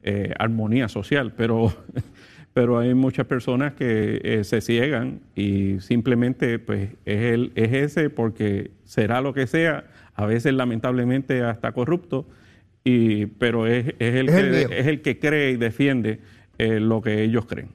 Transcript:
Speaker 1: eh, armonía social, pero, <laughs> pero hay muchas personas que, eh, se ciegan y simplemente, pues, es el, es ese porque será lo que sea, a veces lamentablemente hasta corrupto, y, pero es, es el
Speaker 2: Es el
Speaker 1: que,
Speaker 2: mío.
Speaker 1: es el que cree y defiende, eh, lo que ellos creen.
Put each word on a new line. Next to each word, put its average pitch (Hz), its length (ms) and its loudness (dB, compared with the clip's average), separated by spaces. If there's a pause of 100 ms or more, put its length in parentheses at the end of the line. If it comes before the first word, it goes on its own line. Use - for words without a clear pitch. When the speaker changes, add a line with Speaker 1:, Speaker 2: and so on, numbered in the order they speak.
Speaker 1:
eh, 101 380 -4
armonía 113 500 0
social, 117 480 -2
pero, 113 360 2 (400)
<laughs> - 400 -20
pero 120 260 2
hay 123 160 2
muchas 131 320 2
personas 131 460 -2
que, 110 500 0
eh, 110 200 0
se 110 180 0
ciegan 120 600 -2 (140)
y 98 440 0
simplemente, 120 800 0
pues, 101 320 -4 (160)
es 113 280 0
el, 120 220 0
es 113 180 2
ese 147 360 0
porque 110 600 -2 (120)
será 117 380 0
lo 135 120 -4
que 131 140 -2
sea, 160 380 0 (280)
a 104 120 -4
veces 117 280 2
lamentablemente 127 920 0
hasta 117 300 -4
corrupto, 131 520 -2 (580)
y, 113 420 4
pero 113 420 -2
es, 120 200 0 (120)
es 120 160 0
el 131 140 0
Speaker 2:
Es 160 60 6
el 139 160 4
Speaker 1:
que, 131 60 2 (100)
Speaker 2:
mío. 85 100 -4
Speaker 1:
es 123 100 0
el 151 140 0
que 131 180 -2
cree 147 320 0
y 127 60 -2
defiende, 117 640 0 (380)
eh, 113 220 2
lo 110 220 2
que 107 220 0
ellos 113 240 0
creen. - 280 -10